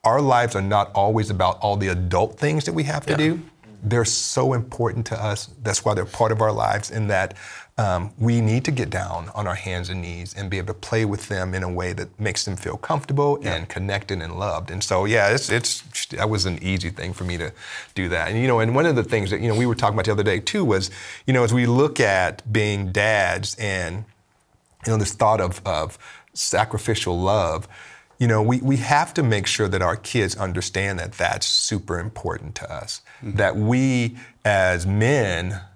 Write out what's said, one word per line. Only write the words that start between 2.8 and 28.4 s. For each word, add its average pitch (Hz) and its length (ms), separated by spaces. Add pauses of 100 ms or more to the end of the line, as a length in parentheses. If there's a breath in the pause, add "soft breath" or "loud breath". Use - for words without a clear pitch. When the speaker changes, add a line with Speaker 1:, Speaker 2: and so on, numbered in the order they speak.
Speaker 1:
have 147 220
to 147 60
Speaker 2:
Yeah. 151 40
Speaker 1:
do. 160 240 (420)
They're 113 220
so - 500
important 117 520
to 104 160
us. 104 260 (140)
That's 104 240
why 104 80
they're 92 100
part 110 280
of 107 100
our 110 100
lives, 107 380
in 107 180
that, 95 260 (440 loud breath)
um, 95 400
we 117 240
need 113 240
to 160 60
get 120 180
down 92 460
on 101 100
our 87 80
hands 90 340
and 92 140
knees 87 340
and 98 140
be 98 80
able 87 80
to 107 80
play 113 320
with 98 220
them 92 260
in 92 80
a 90 100
way 90 220
that 98 140 (120)
makes 107 240
them 95 120
feel - 200
comfortable 143 640
Speaker 2:
Yeah. 95 140
Speaker 1:
and 82 140
connected 95 520
and 82 180
loved. 90 320
And 95 140
so, 95 220
yeah, 107 240
it's, 135 180
it's, - 640
that - 180
was 101 160
an 87 160
easy 92 300
thing 87 240
for - 100
me 87 140
to 78 140 (420 loud breath)
do 92 160
that. 82 180
And, 107 100
you 127 100
know, 120 100
and 113 160
one 147 100
of 156 120
the 110 80
things 101 260
that, 87 100
you 117 80
know, 107 60
we 117 100
were 117 120
talking 104 180
about 95 120
the 107 60
other 101 120
day 101 160
too 196 240
was, 95 260 (360 loud breath)
you 131 60
know, 123 120
as 113 100
we 123 100
look 135 360
at 95 420 (100)
being 104 400
dads 101 680
and, 95 440 (800)
you 117 60
know, 110 60
this 98 140
thought 107 280
of, 90 240
of 82 340 (360 loud breath)
sacrificial 104 880
love, 92 480 (500 loud breath)
you 123 80
know, 110 160